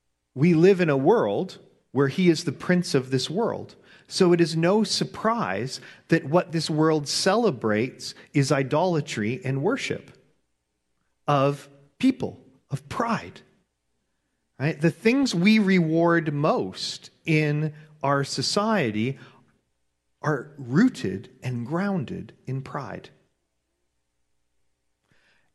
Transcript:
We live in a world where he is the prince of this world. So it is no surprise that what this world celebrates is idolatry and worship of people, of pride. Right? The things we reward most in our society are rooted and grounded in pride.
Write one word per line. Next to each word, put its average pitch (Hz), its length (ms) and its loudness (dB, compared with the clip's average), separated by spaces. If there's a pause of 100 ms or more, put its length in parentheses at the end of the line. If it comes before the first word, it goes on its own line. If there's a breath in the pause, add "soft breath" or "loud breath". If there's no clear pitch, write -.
(340)
We 165 180 4
live 175 300 6
in 165 80 2
a 143 80 2
world 147 600 2 (340)
where 139 160 2
he 180 200 2
is 160 160 2
the 135 80 -4
prince 180 420 -2
of 127 160 0
this 131 200 -2
world. 151 440 -6 (320 loud breath)
So 175 280 4
it 170 60 2
is 165 140 2
no 180 300 2
surprise 139 960 -4 (280 loud breath)
that 160 180 2
what 160 260 0
this 160 160 -4
world 156 400 0
celebrates 131 1040 -2 (200 loud breath)
is 139 180 2
idolatry 139 920 -2
and 135 180 -4
worship - 500 -4 (1120)
of 143 440 0 (280)
people, 254 400 -2 (320)
of - 200 -8
pride. 220 500 -4 (1200)
Right? 147 180 -2
The 160 120 2
things 247 440 0
we 202 240 4
reward 170 760 2
most 143 760 -4 (160)
in 151 480 0 (300 loud breath)
our 139 200 2
society 135 960 -2 (1000 loud breath)
are 143 380 -4
rooted 123 720 0 (120)
and 120 240 -6
grounded 156 680 -6 (120)
in 131 140 -6
pride. 110 480 -12 (2500)